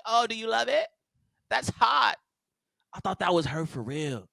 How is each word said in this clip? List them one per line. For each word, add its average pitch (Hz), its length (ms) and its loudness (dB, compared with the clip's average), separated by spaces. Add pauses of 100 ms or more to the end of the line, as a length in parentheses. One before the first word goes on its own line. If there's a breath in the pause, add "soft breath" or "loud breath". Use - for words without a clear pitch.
Oh, 233 220 4
do 226 80 -4
you 220 120 -8
love 226 200 2
it? 277 200 0 (600)
That's 233 200 0
hot. 240 460 4 (800)
I - 60 -16
thought 196 200 -6
that 180 140 0
was 170 140 2
her 151 180 -6
for 139 160 -10
real. 127 520 -6